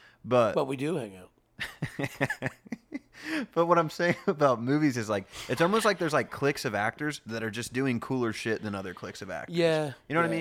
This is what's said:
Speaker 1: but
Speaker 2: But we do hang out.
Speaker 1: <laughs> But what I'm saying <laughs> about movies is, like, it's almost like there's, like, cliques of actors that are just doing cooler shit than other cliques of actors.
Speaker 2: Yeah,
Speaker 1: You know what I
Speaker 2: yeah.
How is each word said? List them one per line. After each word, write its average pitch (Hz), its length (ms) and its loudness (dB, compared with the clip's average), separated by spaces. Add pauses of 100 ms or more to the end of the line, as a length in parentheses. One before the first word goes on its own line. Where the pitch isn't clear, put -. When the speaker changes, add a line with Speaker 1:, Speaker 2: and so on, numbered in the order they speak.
(240)
Speaker 1:
but 117 300 4
Speaker 2:
But 147 120 2
we 139 100 -4
do 147 200 -2
hang 107 200 -6
out. 90 140 -20 (680)
Speaker 1:
<laughs> - 520 -4 (1040)
But 170 140 4
what 170 120 6
I'm 160 120 2
saying 175 300 0
<laughs> - 80 -6
about 143 340 4
movies 139 340 2
is, 110 120 -2
like, 101 180 0 (220)
it's 131 120 0
almost 196 240 4
like 202 140 4
there's, 160 140 0
like, 139 180 2
cliques - 340 0
of 113 100 -2
actors 117 520 -2
that 110 160 -4
are 110 80 -2
just 113 220 -8
doing 127 280 0
cooler 123 320 0
shit - 300 -2
than 104 140 -4
other 95 180 -8
cliques - 280 -12
of 95 80 -12
actors. - 260 -8
Speaker 2:
Yeah, 156 360 2 (160)
Speaker 1:
You 139 60 -4
know 165 80 4
what 165 80 0
I 165 40 -2
Speaker 2:
yeah. 165 60 -2